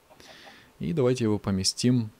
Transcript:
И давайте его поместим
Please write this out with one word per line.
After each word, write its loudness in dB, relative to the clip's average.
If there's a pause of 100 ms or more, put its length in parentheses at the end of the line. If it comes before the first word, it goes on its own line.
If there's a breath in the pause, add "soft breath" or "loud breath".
(800 loud breath)
И -4
давайте 0
его 0
поместим 0 (100)